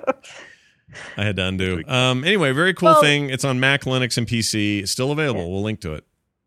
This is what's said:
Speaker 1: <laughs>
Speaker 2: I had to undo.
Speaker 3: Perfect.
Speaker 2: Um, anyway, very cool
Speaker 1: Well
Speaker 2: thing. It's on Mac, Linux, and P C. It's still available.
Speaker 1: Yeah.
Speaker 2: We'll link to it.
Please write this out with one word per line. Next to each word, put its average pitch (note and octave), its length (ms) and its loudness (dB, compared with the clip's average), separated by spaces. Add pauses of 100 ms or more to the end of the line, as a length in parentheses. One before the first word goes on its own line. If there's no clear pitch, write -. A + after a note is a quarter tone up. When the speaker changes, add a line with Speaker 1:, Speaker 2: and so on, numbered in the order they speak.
Speaker 1:
<laughs> - 1120 -12
Speaker 2:
I G2+ 60 -4
had G#2 140 -2
to F#2+ 100 -2
undo. F#2 300 -2
Speaker 3:
Perfect. D#2+ 120 -8
Speaker 2:
Um, B2+ 340 0
anyway, E3+ 280 2
very F3 220 2
cool F3 160 0
Speaker 1:
Well D4+ 120 8
Speaker 2:
thing. C#3+ 300 2
It's B2+ 120 -4
on C3 160 0
Mac, C3+ 240 2
Linux, B2+ 340 0
and A#2 100 0
P A#2 140 0
C. G#2 380 0
It's G2 120 -4
still C3+ 200 -2
available. D3 300 -2
Speaker 1:
Yeah. E2+ 80 -6
Speaker 2:
We'll F#2+ 140 -4
link G#2+ 180 -4
to D#2+ 120 -6
it. - 120 -12 (420)